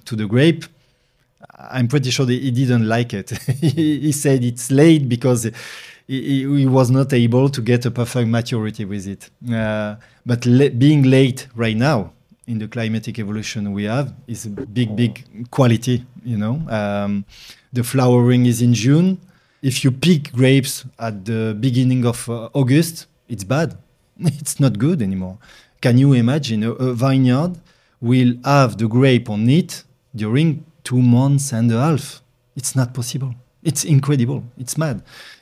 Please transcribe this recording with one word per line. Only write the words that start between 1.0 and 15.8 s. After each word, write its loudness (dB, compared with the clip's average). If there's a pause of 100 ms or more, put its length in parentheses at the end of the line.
I'm -4
pretty -2
sure -2
that 2
he -2
didn't 2
like -2
it. -8
<laughs> -6
He, 0
he -2
said 0
it's -4
late 4
because 0
he, -4 (560)
he, -2
he 4
was 4
not 2
able 4
to -4
get 0
a -2
perfect -2
maturity -4
with -8
it. -12 (200)
Uh, -4 (300)
but -2
le-, 4
being 4
late 2
right -2
now 0 (360)
in -4
the -8
climatic -6
evolution -8
we -6
have -4 (140)
is -12
a -12
big, -6
big -2 (280)
quality, 2 (220)